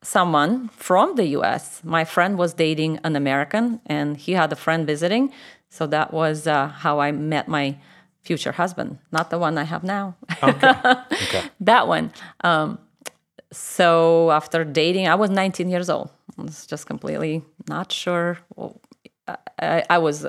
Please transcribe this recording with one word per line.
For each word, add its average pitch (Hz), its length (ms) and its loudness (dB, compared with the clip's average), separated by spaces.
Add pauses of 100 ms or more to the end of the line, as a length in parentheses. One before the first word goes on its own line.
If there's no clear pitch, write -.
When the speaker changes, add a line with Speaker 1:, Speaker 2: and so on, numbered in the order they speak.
Speaker 1:
someone 180 680 2
from 233 480 2
the 208 100 2
U 143 180 -2
S. - 400 -4
My 160 200 0
friend 185 340 0
was 175 160 0
dating 156 500 0
an 160 100 0
American, 147 680 0
and 147 320 -4
he 175 160 -6
had 165 180 2
a 151 60 -4
friend 165 300 -2
visiting. 175 440 0 (380)
So - 200 -6
that 151 240 0
was, 156 340 -2
uh, 147 220 2
how 147 320 -2
I 143 120 0
met 151 360 -2
my 139 280 -2 (460)
future 147 300 -4
husband, 175 460 -4 (140)
not 165 160 -2
the 170 100 -4
one 160 200 0
I 147 60 -2
have 165 200 -6
now. 196 300 -6 (280)
Speaker 2:
Okay. 262 360 6
Speaker 1:
<laughs> 254 180 4 (260)
Speaker 3:
Okay. - 200 -2 (180)
Speaker 1:
That 208 260 4
one. 160 240 -2 (320)
Um, 156 360 0 (760)
so 165 760 4
after 156 340 0
dating, 165 440 0
I 160 60 4
was 202 160 2
nineteen 190 400 0
years 180 200 -2
old. 147 200 -4 (280)
I - 40 -12
was - 240 -14
just - 200 -10
completely 151 560 -6 (260)
not 156 240 -8
sure. 175 460 -4 (180)
Well, - 240 -14 (800)
I, 160 300 0
I 175 80 6
was 151 300 0